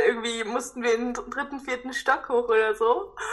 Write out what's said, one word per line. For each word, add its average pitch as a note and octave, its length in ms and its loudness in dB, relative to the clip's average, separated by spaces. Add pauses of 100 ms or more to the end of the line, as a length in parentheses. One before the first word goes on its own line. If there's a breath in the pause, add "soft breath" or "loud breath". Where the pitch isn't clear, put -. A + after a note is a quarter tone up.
irgendwie A3+ 380 0
mussten A#3+ 380 -6
wir A#3 120 4
in A3+ 140 0
den A#3+ 60 -6
dr-, - 140 -8
dritten, C#4 320 -6
vierten B3+ 320 -8
Stock - 380 0
hoch A#3+ 180 2
oder A3 260 4
so, A#3+ 400 2 (180 loud breath)